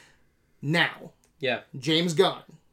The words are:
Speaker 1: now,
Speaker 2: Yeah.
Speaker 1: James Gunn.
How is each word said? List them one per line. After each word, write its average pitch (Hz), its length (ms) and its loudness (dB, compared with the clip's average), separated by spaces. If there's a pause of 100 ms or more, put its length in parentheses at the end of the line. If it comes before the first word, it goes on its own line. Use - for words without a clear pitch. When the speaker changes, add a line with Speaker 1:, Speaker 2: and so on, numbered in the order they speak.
(600)
Speaker 1:
now, 151 520 0 (260)
Speaker 2:
Yeah. 123 220 -2 (140)
Speaker 1:
James 160 380 0
Gunn. 170 300 0 (300)